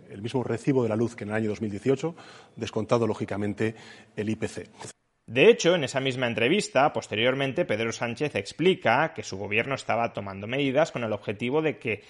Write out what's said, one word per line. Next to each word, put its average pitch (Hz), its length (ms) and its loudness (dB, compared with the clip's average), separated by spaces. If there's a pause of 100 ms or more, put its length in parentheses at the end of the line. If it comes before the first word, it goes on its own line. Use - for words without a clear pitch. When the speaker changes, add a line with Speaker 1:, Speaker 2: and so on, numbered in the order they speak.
(100)
Speaker 1:
el 101 100 -14
mismo 117 240 -2
recibo 127 380 0
de 113 80 2
la 107 60 0
luz 113 200 0
que - 80 -10
en 101 60 -6
el 107 60 -2
año 110 120 0
dos 104 140 -4
mil 110 80 -2
dieciocho, 135 440 0 (400)
descontado 113 520 0
lógicamente 104 680 -2 (400)
el 107 140 -4
I 110 80 -2
P 110 100 -6
C. - 200 -10 (580)
Speaker 2:
De 131 240 4
hecho, 180 280 6
en 156 80 0
esa 131 160 -2
misma 131 260 0
entrevista, 131 680 2
posteriormente, 131 720 0
Pedro 113 280 -2
Sánchez 123 420 -4
explica 156 800 2
que - 80 -10
su - 160 -10
gobierno 110 380 0
estaba 117 360 0
tomando 101 360 -8
medidas 135 420 2
con 120 140 -6
el 110 80 -2
objetivo 123 500 -2
de 151 160 -2
que 107 320 -6